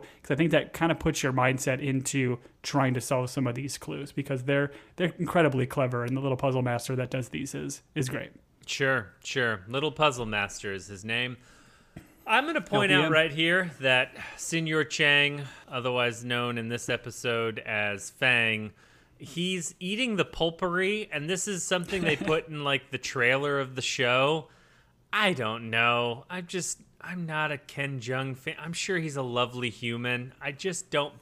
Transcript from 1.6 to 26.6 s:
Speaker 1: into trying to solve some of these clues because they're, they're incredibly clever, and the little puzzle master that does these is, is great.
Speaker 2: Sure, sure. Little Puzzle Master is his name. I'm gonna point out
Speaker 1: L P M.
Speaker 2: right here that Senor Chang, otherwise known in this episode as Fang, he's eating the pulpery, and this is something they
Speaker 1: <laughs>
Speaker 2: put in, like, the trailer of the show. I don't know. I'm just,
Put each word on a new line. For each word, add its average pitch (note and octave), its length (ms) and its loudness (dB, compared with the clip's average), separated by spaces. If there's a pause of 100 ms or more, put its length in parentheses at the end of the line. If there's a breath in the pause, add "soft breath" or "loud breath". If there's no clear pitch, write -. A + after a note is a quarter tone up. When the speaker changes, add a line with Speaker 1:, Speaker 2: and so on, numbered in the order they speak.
Speaker 1:
into C3 600 0 (240 loud breath)
trying C3 300 2
to B2 60 0
solve B2+ 300 0
some B2+ 160 0
of A#2+ 80 0
these C3+ 240 -6
clues D3 320 -8
because C3+ 340 -4
they're, C#3+ 280 2 (240 loud breath)
they're F3 220 0
incredibly C#3 480 4
clever, B2 360 0
and B2 140 -2
the C3+ 40 0
little C3+ 180 0
puzzle C3 240 2
master B2 340 -2
that B2+ 140 -2
does C3 180 -4
these C#3 260 -6
is, C#3+ 280 -8 (120)
is C3+ 140 0
great. C3 240 -8 (320)
Speaker 2:
Sure, C3 480 0 (100)
sure. A#2 460 0
Little C#3 240 -2
Puzzle C3+ 340 2
Master G#2 460 -4
is F#2+ 160 -8
his G2 160 -14
name. A#2+ 320 -4 (920 loud breath)
I'm A#3+ 200 4
gonna D#4 140 0
point G3+ 300 2
out F#3+ 60 6
Speaker 1:
L F#3 60 6
P D#3+ 40 2
M. D#3 60 2
Speaker 2:
right D#3 200 6
here E3+ 380 2 (100)
that C3 360 4 (200 loud breath)
Senor D#3 460 0
Chang, C#3+ 600 4 (260 loud breath)
otherwise B2 560 0
known A#2+ 340 0
in A2+ 100 -4
this A#2 200 -6
episode A#2 720 -2
as G#2 500 -2
Fang, A2+ 640 2 (460 soft breath)
he's F3+ 640 -4
eating G#3+ 360 -2
the E3+ 100 2
pulpery, F#3 840 -2
and D3+ 180 -6
this F#3 180 -2
is F#3 140 -4
something F3+ 400 -2
they D#3 140 2
Speaker 1:
<laughs> - 160 -2
Speaker 2:
put D#3+ 160 0
in, D3 160 -8
like, C#3 260 0
the B2+ 80 -6
trailer C#3 600 2
of C3 140 -6
the B2+ 60 -6
show. C3+ 680 2 (600 soft breath)
I G3+ 220 2
don't A2+ 380 -2
know. A#2+ 580 4
I'm F3+ 180 -8
just, - 340 -6 (200)